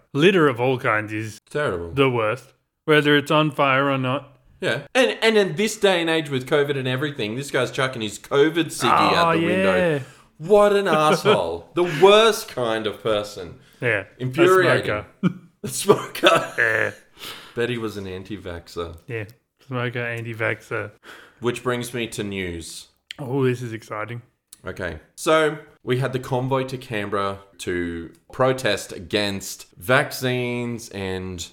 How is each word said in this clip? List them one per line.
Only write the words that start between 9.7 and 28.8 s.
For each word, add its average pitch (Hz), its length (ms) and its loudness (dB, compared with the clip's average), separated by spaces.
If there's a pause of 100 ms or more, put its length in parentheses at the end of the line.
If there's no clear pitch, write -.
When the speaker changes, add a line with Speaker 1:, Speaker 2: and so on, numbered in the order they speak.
Speaker 2:
What 208 360 6
an 202 140 2
Speaker 1:
<laughs> - 0 -
Speaker 2:
asshole. 151 840 2
The 175 100 4 (180)
worst 214 460 8
kind 110 380 -2
of 98 160 -6
person. 104 560 -4 (220)
Speaker 1:
Yeah. 110 240 0 (140)
A 123 40 -8
Speaker 2:
Infuriating. 135 840 4 (180)
Speaker 1:
smoker. - 0 -
<laughs> - 160 0 (240)
Speaker 2:
A - 60 -8
smoker. - 920 0
Speaker 1:
Yeah. 110 320 0 (640)
Speaker 2:
Bet 120 160 -2
he 120 80 -4
was 104 180 -6
an 98 100 -10
anti-vaxxer. 87 1000 -10
Speaker 1:
Yeah. 113 180 -8 (420)
Smoker, 123 340 -4
anti-vaxxer. 113 920 -6 (480)
Speaker 2:
Which 120 220 -2
brings 123 300 -2
me 117 160 -4
to 113 140 -8
news. 92 680 -8 (300)
Speaker 1:
Oh, 135 260 -2
this 123 180 0
is 117 100 -10
exciting. 110 500 -10 (420)
Speaker 2:
Okay. 87 360 -8 (160)
So, 156 420 2 (240)
we 123 160 -2
had 131 140 -2
the 131 60 -4
convoy 131 460 -2
to 131 140 -10
Canberra 101 640 -4 (180)
to 85 540 -6 (180)
protest 127 640 0